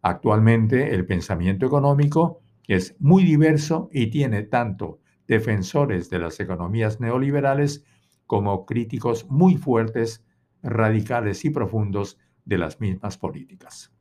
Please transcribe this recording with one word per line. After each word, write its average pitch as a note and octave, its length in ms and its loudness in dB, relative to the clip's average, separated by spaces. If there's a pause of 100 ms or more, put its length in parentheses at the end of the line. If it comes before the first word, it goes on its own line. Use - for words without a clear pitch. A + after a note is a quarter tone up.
Actualmente, A2+ 920 2
el F2+ 120 -2
pensamiento F#2 580 -2
económico C#3+ 800 0 (260)
es F#2 300 -2
muy F#3 260 6
diverso D#3 680 2
y A#2+ 160 0
tiene A2+ 340 -2
tanto G#2+ 580 -4 (260)
defensores G#2+ 840 -2
de F2+ 80 -4
las E2 200 -6
economías G2+ 640 -4
neoliberales C#3 840 -2 (420)
como G2+ 400 -2
críticos A#2 640 -4
muy F3 260 6
fuertes, A2+ 680 -2 (400)
radicales A2 840 -2
y - 40 0
profundos G#2 680 -4 (260)
de F#2+ 140 -2
las D#2+ 220 -6
mismas G2 360 -6
políticas. - 760 -14 (100)